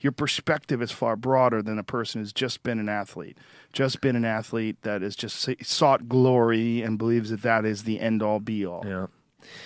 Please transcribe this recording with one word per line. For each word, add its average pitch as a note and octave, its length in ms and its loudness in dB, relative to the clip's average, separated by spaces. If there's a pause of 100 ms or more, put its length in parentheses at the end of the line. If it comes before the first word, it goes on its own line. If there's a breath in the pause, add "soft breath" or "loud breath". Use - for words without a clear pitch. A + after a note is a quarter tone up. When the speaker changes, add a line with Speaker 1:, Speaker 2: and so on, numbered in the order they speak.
Speaker 1:
your C#3 120 2
perspective C#3+ 680 -2
is A2+ 100 -4
far A2+ 240 0
broader B2 460 4
than A2 160 -4
a G#2 40 -6
person A2+ 380 -6
who's G#2 140 -8
just - 280 -4
been A#2+ 160 -2
an G#2+ 120 -2
athlete, G2+ 480 -8 (340 loud breath)
just C3+ 300 -2
been C3 120 2
an A#2 120 0
athlete A2 560 -2
that G#2 180 -4
has G2 160 -6
just - 240 -8
sa-, C3 220 -2
sought C3+ 440 4
glory A#2 760 4
and A2 160 -2
believes A2+ 320 0
that A2 100 -4
that A2+ 240 2
is G#2+ 200 -2
the A2 140 -2
end-all, G#2+ 420 0
be-all. G2+ 460 -4
Speaker 2:
Yeah. F#2+ 200 -4 (600 loud breath)